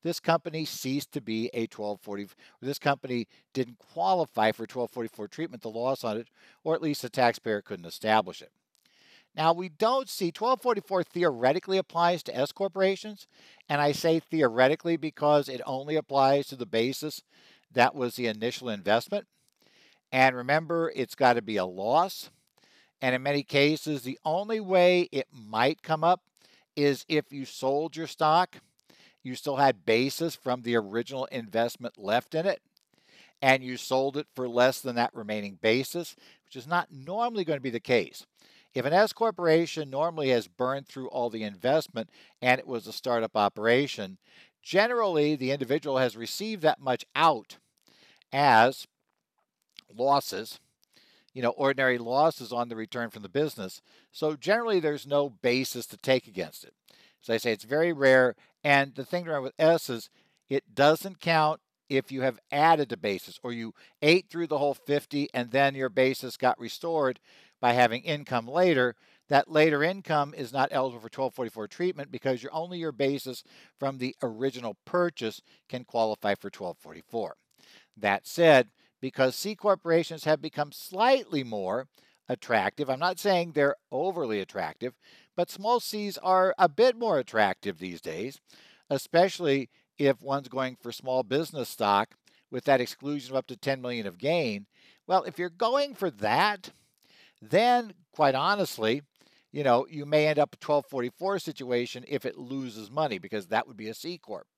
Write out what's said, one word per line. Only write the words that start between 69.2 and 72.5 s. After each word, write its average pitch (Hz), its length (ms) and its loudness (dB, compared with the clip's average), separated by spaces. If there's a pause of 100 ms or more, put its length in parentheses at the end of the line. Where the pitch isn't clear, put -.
That 143 220 2
later 151 320 4
income 156 540 -2
is 123 160 -10
not 135 180 0
eligible 131 300 -4
for 113 80 -16
twelve 135 260 -4
forty-four 110 340 -8
treatment 151 420 -6
because 127 320 -2
your, 127 120 -12